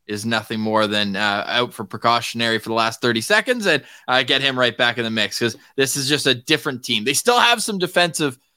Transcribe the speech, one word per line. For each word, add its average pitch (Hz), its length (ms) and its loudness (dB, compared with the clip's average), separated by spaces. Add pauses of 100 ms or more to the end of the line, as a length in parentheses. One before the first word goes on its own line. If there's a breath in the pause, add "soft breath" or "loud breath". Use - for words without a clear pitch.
is 104 180 -8
nothing 110 360 -4
more 107 260 2
than, 101 300 -2
uh, 101 320 0
out 123 260 -2
for 110 100 -10
precautionary 117 720 0
for 107 100 -10
the 113 60 -2
last 113 260 0
thirty 120 200 0
seconds 214 460 0
and, 151 160 2 (240 loud breath)
uh, 127 160 2
get 135 200 0
him 135 140 0
right 123 200 2
back 120 200 2
in 123 60 -2
the 113 80 -2
mix, 107 300 -2
'cause 117 160 0 (180 soft breath)
this 135 220 0
is 135 120 -4
just 143 180 0
a 131 80 4
different 143 500 -2
team. 110 180 -2
They 135 120 0
still 240 260 2
have 240 240 2
some 208 140 -4
defensive, 170 600 0 (180)